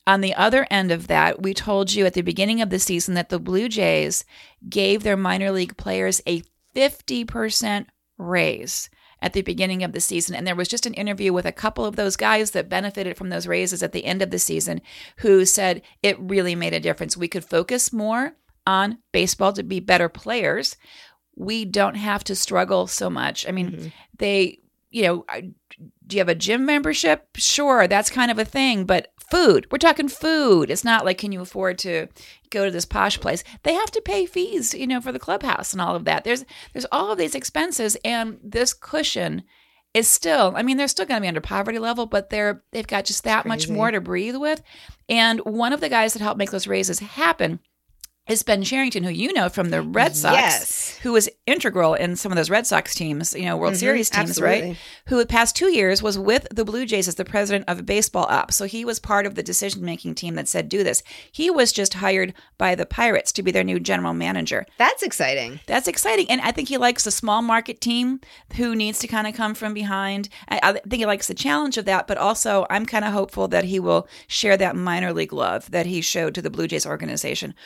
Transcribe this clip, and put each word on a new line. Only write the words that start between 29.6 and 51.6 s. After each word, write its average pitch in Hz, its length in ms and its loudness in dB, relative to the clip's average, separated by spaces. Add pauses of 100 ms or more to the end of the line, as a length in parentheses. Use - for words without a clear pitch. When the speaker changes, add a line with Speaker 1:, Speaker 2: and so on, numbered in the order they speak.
Speaker 1:
we're 277 60 0
talking 320 280 6
food. 277 640 4
It's 175 140 -2
not 226 200 4
like, 185 140 0
can 208 140 -6
you 185 80 -8
afford 185 380 -4
to 165 280 -4 (440)
go 202 140 0
to 196 60 0
this 170 140 -4
posh 196 340 0
place? - 240 -2 (220)
They 320 100 2
have 427 160 0
to 453 120 -2
pay 381 240 0
fees, 359 480 -2
you 262 120 -6
know, 254 140 0
for 254 100 -8
the 247 80 -6
clubhouse - 540 -2
and 190 100 -4
all 175 140 0
of 165 80 -6
that. 156 180 2
There's, 247 220 -2 (280)
there's 247 200 -8
all 370 180 0
of 403 80 -2
these 320 160 0
expenses, 262 680 -2
and 226 400 -4
this 233 280 0
cushion 185 680 -4 (520)
is 226 120 2
still, 269 480 4
I - 80 -2
mean, 262 140 2
they're 277 100 0
still 349 200 -2
gonna 226 160 -2
be 185 60 -2
under 160 120 -2
poverty 202 400 -4
level, 233 260 -2
but 202 240 -2
they're, 208 400 0
they've 220 160 -6
got 202 200 -2
just - 180 -4
that 220 220 0
much 226 180 -2
Speaker 2:
Crazy. 165 80 -6
Speaker 1:
more 220 180 2
to 208 100 0
breathe 185 360 -4
with. 302 260 -2 (460)
And 226 320 4
one 233 320 -2
of 294 80 -2
the 311 80 -2
guys 226 240 2
that 214 100 -6
helped 208 160 -2
make 196 140 -2
those 196 160 -4
raises 190 320 0
happen 208 580 0 (680)
is 220 160 0
Ben 202 200 2
Cherington, 247 420 -2
who 180 60 -2
you 214 240 -2
know 185 160 2
from 175 180 -2
the 160 140 0
Red 208 340 0
Sox, - 180 4
Speaker 2:
Yes. - 680 0
Speaker 1:
who 240 100 -2
was 220 160 4 (160)
integral 185 480 2